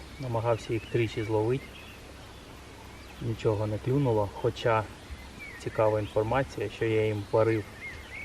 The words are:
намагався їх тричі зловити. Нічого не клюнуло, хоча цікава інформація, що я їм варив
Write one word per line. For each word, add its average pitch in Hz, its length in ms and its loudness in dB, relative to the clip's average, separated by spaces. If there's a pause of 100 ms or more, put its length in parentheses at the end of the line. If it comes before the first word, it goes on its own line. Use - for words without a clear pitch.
(200)
намагався 117 540 0
їх 113 120 -2
тричі 113 380 0
зловити. 110 420 2 (1600)
Нічого 110 460 0
не 107 100 -2
клюнуло, 120 560 4
хоча 113 500 2 (760)
цікава 107 400 4
інформація, 110 680 2
що - 160 -2
я 110 200 4
їм 107 260 0
варив 110 320 6 (600)